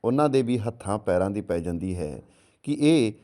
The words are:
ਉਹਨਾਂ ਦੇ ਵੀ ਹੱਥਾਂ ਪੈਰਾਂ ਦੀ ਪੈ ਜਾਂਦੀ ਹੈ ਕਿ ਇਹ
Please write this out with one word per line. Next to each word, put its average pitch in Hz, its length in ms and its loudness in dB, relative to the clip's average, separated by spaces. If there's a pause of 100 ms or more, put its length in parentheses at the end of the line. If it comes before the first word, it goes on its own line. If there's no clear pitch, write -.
ਉਹਨਾਂ 143 240 4
ਦੇ 135 120 4
ਵੀ 120 160 0
ਹੱਥਾਂ 107 400 -4
ਪੈਰਾਂ 92 320 0
ਦੀ 101 120 -4
ਪੈ 87 180 -2
ਜਾਂਦੀ 85 360 -4
ਹੈ 76 260 -8 (420)
ਕਿ 147 160 -4
ਇਹ 147 340 4 (100)